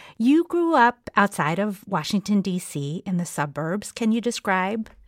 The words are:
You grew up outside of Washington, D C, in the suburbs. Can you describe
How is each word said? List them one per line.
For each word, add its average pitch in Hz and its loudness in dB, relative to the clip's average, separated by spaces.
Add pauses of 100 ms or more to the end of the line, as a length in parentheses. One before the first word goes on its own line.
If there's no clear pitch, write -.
(160)
You 294 4
grew 339 2
up 240 4
outside 170 2
of 202 -4
Washington, 190 0
D 180 -2
C, 147 -8
in 185 -2
the 175 -2
suburbs. 160 -4
Can 220 0
you 233 2
describe 208 -2 (180)